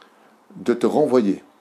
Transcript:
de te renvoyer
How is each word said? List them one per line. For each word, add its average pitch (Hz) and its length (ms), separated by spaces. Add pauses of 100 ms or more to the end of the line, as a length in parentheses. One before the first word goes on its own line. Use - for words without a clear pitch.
(560)
de 120 180
te 117 140
renvoyer 120 560 (180)